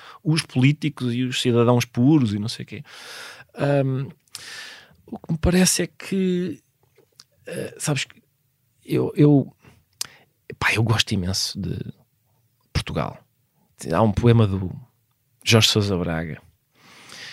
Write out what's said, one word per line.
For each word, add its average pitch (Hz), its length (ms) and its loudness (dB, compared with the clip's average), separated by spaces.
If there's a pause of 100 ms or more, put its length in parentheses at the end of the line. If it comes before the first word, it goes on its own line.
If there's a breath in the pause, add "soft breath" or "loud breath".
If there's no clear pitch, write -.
(240 loud breath)
os 160 180 0
políticos 131 720 0
e 127 80 -2
os 123 180 -4
cidadãos 120 440 4
puros 123 500 4
e 107 60 -2
não 107 80 -6
sei - 160 -10
o - 20 -16
quê. 107 160 -14 (720 loud breath)
Ahm, 139 540 0 (1000 loud breath)
o - 80 -12
que - 140 -8
me 165 60 -4
parece 180 460 2
é - 20 -8
que, 185 720 -4 (880)
eh, - 320 -10
sabes, 143 260 -4
que - 180 -20 (640)
eu, 127 320 -2
eu, 147 340 6 (1080 loud breath)
pá, - 160 -2
eu 110 80 0
gosto 110 300 0
imenso 95 460 -4
de 92 200 -6 (960)
Portugal. - 440 -4 (720)
Há 85 120 2
um 110 100 2
poema 113 340 4
do 95 240 -2 (720)
Jorge 110 260 4
Sousa 101 280 0
Braga 85 460 -6 (920 loud breath)